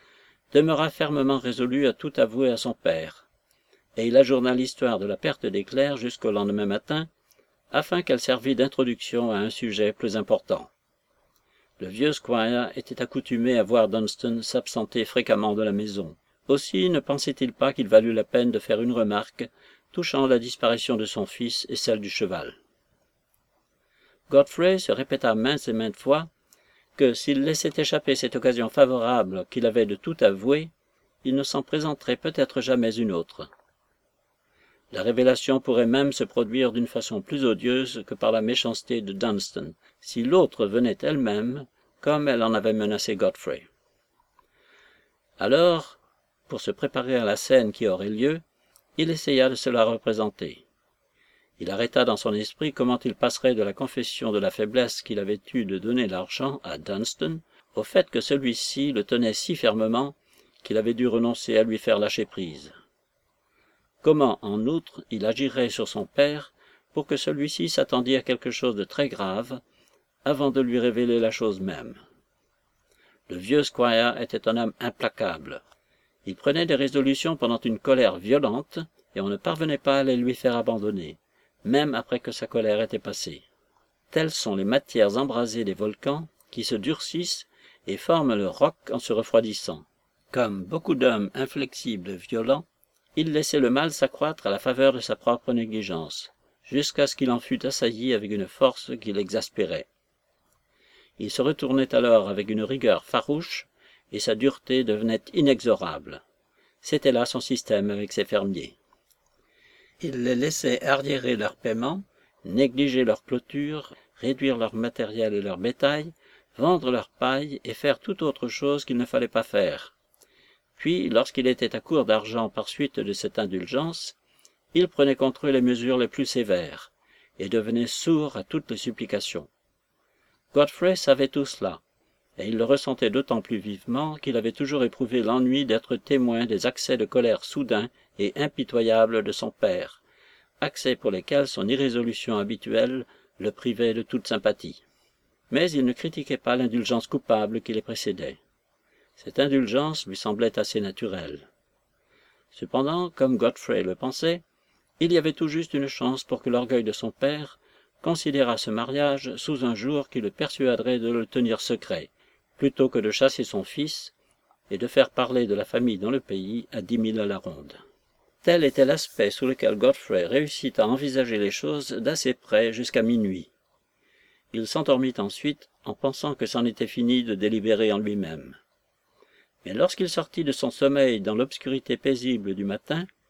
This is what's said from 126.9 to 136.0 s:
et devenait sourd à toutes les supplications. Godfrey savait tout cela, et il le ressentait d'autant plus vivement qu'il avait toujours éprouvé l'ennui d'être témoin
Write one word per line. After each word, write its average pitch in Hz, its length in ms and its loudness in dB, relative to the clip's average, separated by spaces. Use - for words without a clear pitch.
et 95 120 -6
devenait 117 360 0
sourd 151 520 -2
à 92 60 -8
toutes - 260 -6
les 110 80 -8
supplications. 101 680 -6
Godfrey 175 420 2
savait 135 320 2
tout 143 160 -2
cela, 92 380 -8
et 95 100 -8
il 113 80 -2
le 113 80 2
ressentait 131 460 2
d'autant 120 320 0
plus 110 160 -4
vivement 120 560 -4
qu'il 139 240 -4
avait 113 140 0
toujours 143 300 -2
éprouvé 120 400 0
l'ennui 127 440 2
d'être 110 300 0
témoin 120 500 2